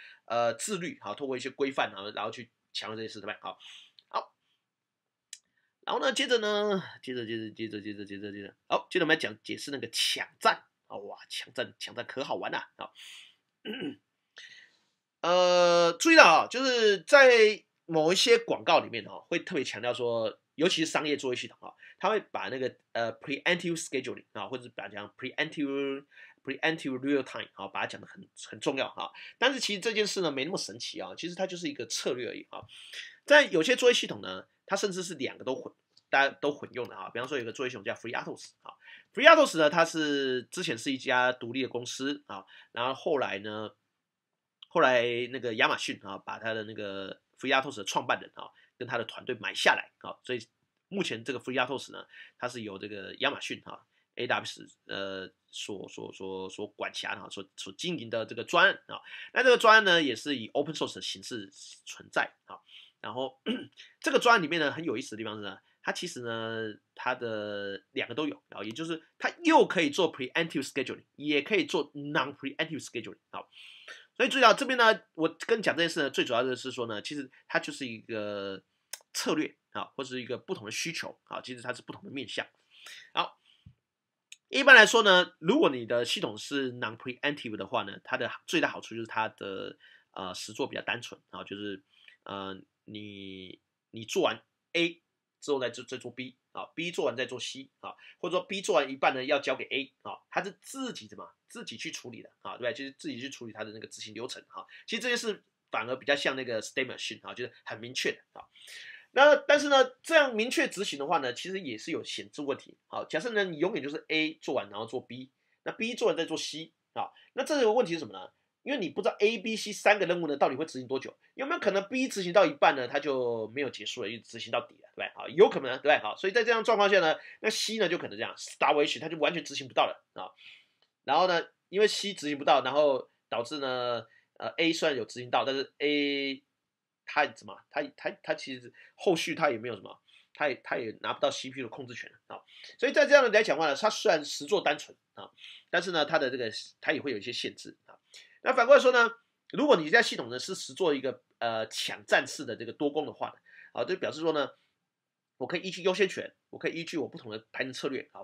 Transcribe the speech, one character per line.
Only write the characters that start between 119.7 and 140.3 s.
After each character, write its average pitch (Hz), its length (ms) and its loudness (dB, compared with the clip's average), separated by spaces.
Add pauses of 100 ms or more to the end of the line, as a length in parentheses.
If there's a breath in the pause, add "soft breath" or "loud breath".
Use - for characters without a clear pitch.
三 202 260 4
个 196 80 2
任 175 160 0
务 165 60 -2
呢 147 80 -2
到 156 140 2
底 135 60 -2
会 151 100 -4
执 143 120 -12
行 127 100 -10
多 131 120 -4
久， - 180 -12 (160)
有 269 120 -6
没 320 100 -2
有 349 40 -8
可 202 120 2
能 196 160 0
B 254 220 -2
执 202 120 -6
行 175 120 -4
到 196 120 8
一 147 60 2
半 156 240 4
呢， 127 120 -4
它 139 120 -4
就 123 560 -2
没 143 60 -4
有 131 80 -2
结 107 160 -12
束 117 180 -8
了， 101 60 -6
一 113 100 -8
直 - 100 -20
执 - 80 -14
行 110 140 -10
到 123 160 0
底 - 80 -20
了， - 200 -20
对 98 120 -6
吧？ - 80 -14
好， 98 140 -12
有 180 200 8
可 175 120 -2
能， 131 200 -4
对 143 80 4
吧？ 147 140 6
好， 107 140 -4
所 190 120 -2
以 196 40 -4
在 233 100 4
这 226 80 2
样 226 100 4
状 226 160 4
况 202 100 6
下 196 120 6
呢， 160 160 4 (240 loud breath)
那 214 100 0
C 214 280 -2
呢 202 100 2
就 165 100 0
可 123 120 -8
能 101 80 -12
这 110 40 -8
样 98 140 -6
starvation， 147 640 2
它 156 80 -8
就 165 100 -8
完 147 160 2
全 165 100 -6
执 139 120 -12
行 135 120 -8
不 113 60 -18
到 147 100 4
了 - 300 -4
啊。 95 160 -12 (760 loud breath)
然 139 120 4
后 180 80 6
呢， 175 160 2 (280)
因 185 100 -2
为 214 80 6
C 196 260 -4
执 147 140 -8
行 147 100 -2
不 139 60 -10
到， 143 180 8
然 131 120 -2
后 143 360 4 (200)
导 117 120 0
致 147 180 -6
呢， 123 460 -2 (280 soft breath)
呃， - 240 -6
A 165 160 4
虽 165 140 0
然 147 80 2
有 113 100 -4
执 - 160 -12
行 123 100 -8
到， 120 140 2
但 135 100 0
是 135 240 -4
A 143 640 0 (640)
它 151 220 2
怎 113 200 -16
么， 98 100 -18 (140)
它， 156 100 -2 (140)
它， - 160 -8 (100)
它 160 140 -4
其 131 240 -10
实 120 120 -20 (220 loud breath)
后 185 220 2
续 165 180 -4
它 151 160 0
也 120 80 -2
没 113 120 -8
有 113 60 -8
什 95 60 -16
么， 98 180 -20 (340 soft breath)